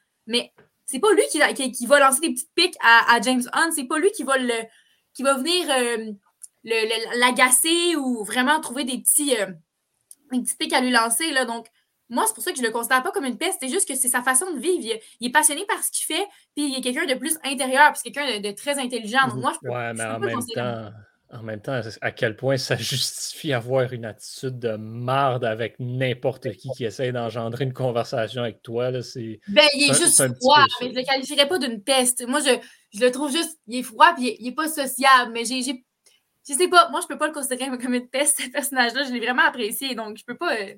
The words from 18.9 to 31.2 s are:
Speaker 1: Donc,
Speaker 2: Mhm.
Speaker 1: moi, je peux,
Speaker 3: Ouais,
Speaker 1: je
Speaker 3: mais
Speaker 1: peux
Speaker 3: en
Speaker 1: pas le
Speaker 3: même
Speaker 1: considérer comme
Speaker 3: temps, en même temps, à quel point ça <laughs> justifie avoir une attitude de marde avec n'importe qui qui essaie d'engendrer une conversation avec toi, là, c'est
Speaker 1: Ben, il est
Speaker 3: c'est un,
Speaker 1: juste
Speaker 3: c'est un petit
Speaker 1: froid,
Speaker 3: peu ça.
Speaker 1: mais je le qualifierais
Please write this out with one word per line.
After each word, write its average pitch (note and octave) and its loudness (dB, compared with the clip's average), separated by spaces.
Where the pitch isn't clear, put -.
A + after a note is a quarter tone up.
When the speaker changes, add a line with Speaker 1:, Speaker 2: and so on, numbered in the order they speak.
Speaker 1:
Donc, B3 -2
Speaker 2:
Mhm. - -4
Speaker 1:
moi, - 0
je - -12
peux, B2 -8
Speaker 3:
Ouais, A#2+ -4
Speaker 1:
je A2+ -8
Speaker 3:
mais A2+ -4
Speaker 1:
peux A2 -4
Speaker 3:
en - -4
Speaker 1:
pas A2+ -6
le G#2+ -2
Speaker 3:
même A2+ -2
Speaker 1:
considérer A#2 -6
comme A#2 -4
Speaker 3:
temps, - -20
en A2 -14
même A2 -8
temps, C3 -4
à A#2 -4
quel A2 -2
point C3+ 0
ça B2+ -4
<laughs> - -
justifie - -6
avoir B2 0
une A#2 -10
attitude B2 -10
de A#2 -4
marde B2 0
avec A2 -4
n'importe B2 -2
qui - -14
qui B2 -6
essaie B2 -4
d'engendrer A#2 -4
une C3 -2
conversation A#2+ -2
avec A2+ -6
toi, A#2+ -2
là, B2+ -4
c'est A2 -10
Speaker 1:
Ben, G3+ 6
il C#4+ 2
est - 4
Speaker 3:
c'est C4+ 4
un, - 2
Speaker 1:
juste - 4
Speaker 3:
c'est D4 6
un B3+ 0
petit B3 -8
Speaker 1:
froid, C4+ 6
Speaker 3:
peu C4 4
ça. - -6
Speaker 1:
mais B3 -4
je A#3 -4
le B3+ -4
qualifierais C#4 0